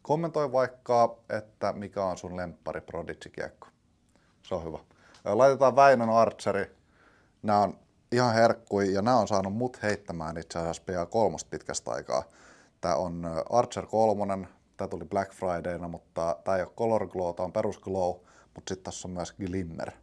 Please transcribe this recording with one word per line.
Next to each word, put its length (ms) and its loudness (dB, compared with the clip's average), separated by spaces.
Kommentoi 500 -2
vaikka, 640 2
että 440 -4
mikä 320 -6
on 120 -4
sun 200 -10
lemppari 440 -8
Prodigy-kiekko. 840 -12
Se 120 -6
on 100 -6
hyvä. 120 -10
Ö, 100 2
laitetaan 380 6
Väinön 340 8
Archeri. 680 2
Nää 160 4
on 200 0
ihan 220 4
herkkui 600 4
ja 80 2
nää 160 4
on 100 2
saanut 260 0
mut 300 -4
heittämään 540 -4
itse 220 -8
asiassa 260 -4
P 40 -8
A 40 -2
kolmosta 440 0
pitkästä 420 -8
aikaa. 320 -4
Tää 140 0
on, 300 -4
ö, 240 -4
Archer 360 0
kolmonen. 600 0
Tää 100 -6
tuli 180 -10
Black 280 -4
Fridayna, 540 -4
mutta 560 -6
tää 140 0
ei 60 -2
oo 140 -8
Color 300 0
Glow, 280 -4
tää 100 -4
on 80 -10
perus 260 -4
Glow, 360 -2
mut 120 -16
sit 160 -10
tässä 240 -12
on 40 -10
myös 220 -8
Glimmer. 580 -8